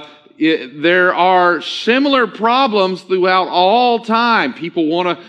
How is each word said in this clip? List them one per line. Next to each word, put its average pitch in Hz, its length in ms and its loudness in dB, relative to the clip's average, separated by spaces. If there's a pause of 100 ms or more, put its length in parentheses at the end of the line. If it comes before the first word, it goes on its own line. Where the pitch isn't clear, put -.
(400)
i-, 156 360 -2
there 180 380 2
are 175 480 2
similar 262 640 0
problems 208 800 -2
throughout 185 460 0
all 220 500 2
time. 226 540 0
People 165 340 -4
wanna 175 420 -2